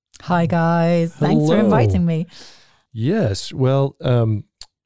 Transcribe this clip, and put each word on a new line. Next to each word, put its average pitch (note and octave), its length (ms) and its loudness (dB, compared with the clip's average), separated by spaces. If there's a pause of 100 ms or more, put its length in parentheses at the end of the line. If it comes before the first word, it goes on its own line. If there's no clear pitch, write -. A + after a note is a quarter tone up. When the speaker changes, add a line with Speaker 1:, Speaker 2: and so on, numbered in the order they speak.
(240)
Speaker 1:
Hi, E3+ 240 0
guys. E3+ 680 0
Thanks D3+ 340 0
for D#3+ 80 2
Speaker 2:
Hello. G#3 100 2
Speaker 1:
inviting A2 380 2
me. E3 220 -2 (680)
Speaker 2:
Yes. B2 600 -2
Well, C3+ 480 0
um, A2+ 440 0 (400)